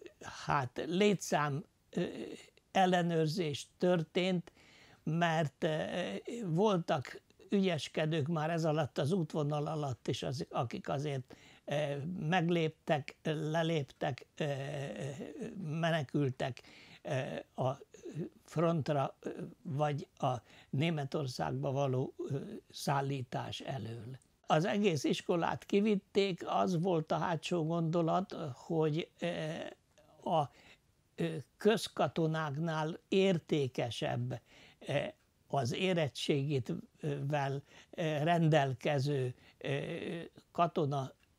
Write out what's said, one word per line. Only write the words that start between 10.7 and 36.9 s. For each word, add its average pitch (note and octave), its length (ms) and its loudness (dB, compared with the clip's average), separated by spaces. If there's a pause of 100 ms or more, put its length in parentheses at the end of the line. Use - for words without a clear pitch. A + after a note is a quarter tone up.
azért, C#3+ 480 -4 (280)
ö, C#3+ 320 -2 (220)
megléptek, E3 1040 0
leléptek, D#3 1040 -2 (100)
ö, D3 160 -2 (1080)
menekültek, D3+ 1000 -2 (400)
ö, C#3+ 600 -6
a C3 160 0 (680)
frontra, D#3 760 2
ö, - 100 -6 (320)
vagy D3 440 -2 (120)
a C3 160 0 (360)
Németországba C#3+ 1000 -2
való, C3+ 420 0 (140)
ö, C#3 80 -2 (340)
szállítás C3+ 880 -4
elől. A#2 580 -8 (280)
Az E3 180 4
egész G3+ 400 2
iskolát F3 600 0
kivitték, G3 840 2
az F#3 340 2
volt E3+ 320 2
a E3+ 40 4
hátsó E3 500 0
gondolat, E3+ 720 0 (180)
hogy, D#3+ 640 0
ö, - 80 -4 (1040)
a, D#3 200 4 (640)
ö, E3 200 -2 (200)
közkatonáknál D#3+ 1400 0 (100)
értékesebb, C#3 1300 2 (460)
ö, C3+ 80 -2 (540)
az C#3 260 0
érettségit, D#3 1000 0 (280)